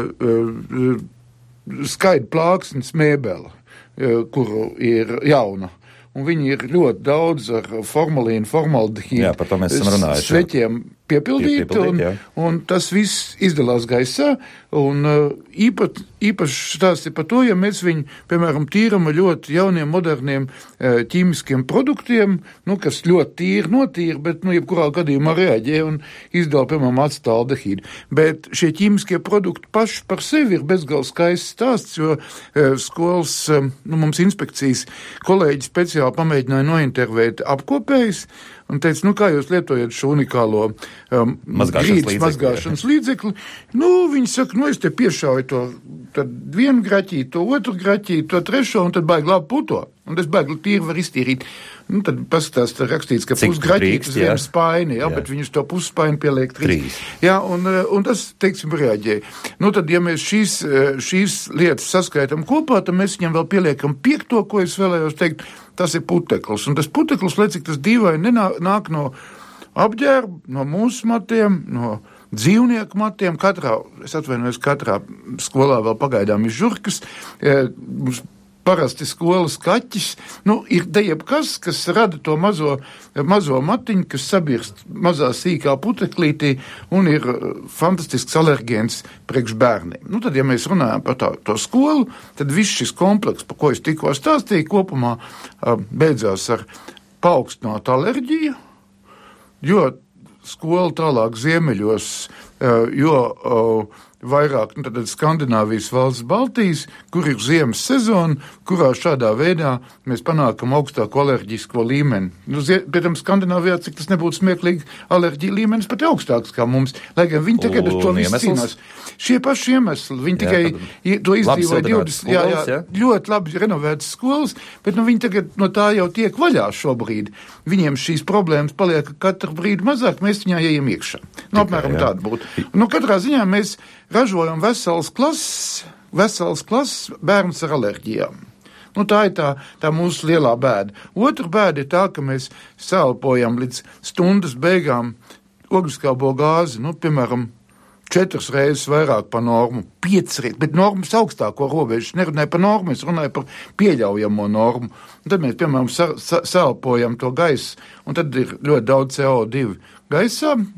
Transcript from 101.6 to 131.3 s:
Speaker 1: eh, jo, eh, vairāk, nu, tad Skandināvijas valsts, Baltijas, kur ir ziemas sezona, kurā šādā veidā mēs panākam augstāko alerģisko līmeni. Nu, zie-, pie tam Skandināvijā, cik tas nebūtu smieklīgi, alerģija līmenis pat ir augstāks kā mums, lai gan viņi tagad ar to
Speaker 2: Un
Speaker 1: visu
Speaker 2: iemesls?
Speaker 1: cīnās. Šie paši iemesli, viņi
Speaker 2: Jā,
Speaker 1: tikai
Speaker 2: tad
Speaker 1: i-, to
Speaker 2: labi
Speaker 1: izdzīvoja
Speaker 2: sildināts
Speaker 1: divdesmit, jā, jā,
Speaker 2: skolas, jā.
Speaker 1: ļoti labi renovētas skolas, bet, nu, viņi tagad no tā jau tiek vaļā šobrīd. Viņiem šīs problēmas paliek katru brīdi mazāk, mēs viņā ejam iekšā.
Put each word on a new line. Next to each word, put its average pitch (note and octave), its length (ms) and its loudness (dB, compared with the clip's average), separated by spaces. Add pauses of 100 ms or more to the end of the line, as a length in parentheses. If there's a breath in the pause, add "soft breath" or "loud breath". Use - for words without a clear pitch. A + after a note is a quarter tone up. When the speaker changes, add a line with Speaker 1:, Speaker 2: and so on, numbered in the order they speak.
Speaker 1:
eh, A#2 360 2
jo, C#3 380 2 (120)
eh, A2+ 580 0 (140)
vairāk, C3+ 600 0
nu, C#3 60 -8
tad A#2 220 -6
Skandināvijas A#2 880 0
valsts, B2+ 320 0
Baltijas, F#3+ 640 0 (240 loud breath)
kur E3+ 160 0
ir C3 100 0
ziemas B2+ 400 2
sezona, G#3 600 2 (280 loud breath)
kurā E3+ 320 2
šādā C3 400 0
veidā D#3 420 0 (280 loud breath)
mēs A#2+ 180 -4
panākam C3 480 0
augstāko C#3 480 0
alerģisko A#2 640 -2
līmeni. A#2+ 460 0 (160)
Nu, C#3 120 -4
zie-, F#3 220 2
pie E3+ 200 -2
tam E3+ 120 0
Skandināvijā, F3+ 680 0
cik - 160 -14
tas D3+ 140 -12
nebūtu E3+ 320 0
smieklīgi, F3+ 400 2 (280 loud breath)
alerģija F3 440 0
līmenis G#3+ 340 0
pat B3 140 -6
ir D#4+ 80 2
augstāks A#2+ 420 0
kā A#2+ 160 0
mums, C3 280 0 (200 loud breath)
lai E3+ 120 4
gan D#3 180 0
viņi A3+ 160 2
tagad F#3 240 2
ar F3+ 60 2 (100)
to F#3 80 2
Speaker 2:
Un F3+ 60 2
Speaker 1:
visu F#3 160 0
Speaker 2:
iemesls? - 120 -2
Speaker 1:
cīnās. A#2+ 320 0 (420 loud breath)
Šie B3 220 2
paši C4 380 0
iemesli, D#3+ 400 -2
viņi E3+ 200 -2
Speaker 2:
Jā, F3+ 40 -2
Speaker 1:
tikai F3+ 220 2
Speaker 2:
tad - 180 -2 (220 loud breath)
Speaker 1:
i-, G3+ 180 0
to F#3 100 2
Speaker 2:
labi G#3 100 4
Speaker 1:
izdzīvoja F3 280 2
Speaker 2:
sildināts E3+ 240 2
Speaker 1:
divdesmit, F#3 400 0
jā, F3+ 80 4
jā, E3+ 80 2
Speaker 2:
skolas, D#3 180 -2
jā. C3+ 120 -2 (180)
Speaker 1:
ļoti A3 320 2
labi G3 220 -2
renovētas D#3 640 -2
skolas, C4+ 380 -2 (280 loud breath)
bet, G3 120 0
nu, A3+ 100 2
viņi A#3 140 4
tagad G3 380 -2
no G3 120 2
tā G#3 260 2
jau F3+ 140 2
tiek G3 240 -2
vaļā A#3+ 400 2
šobrīd. A2+ 580 -4 (380 loud breath)
Viņiem E3 260 2
šīs D3 300 -4
problēmas D#3 480 0
paliek D#3+ 460 0
katru F#3+ 340 -2
brīdi F3 320 -2
mazāk, A#3 400 0
mēs G#3 200 0
viņā F3+ 140 0
ejam D3+ 300 2
iekšā. - 320 -6 (320 loud breath)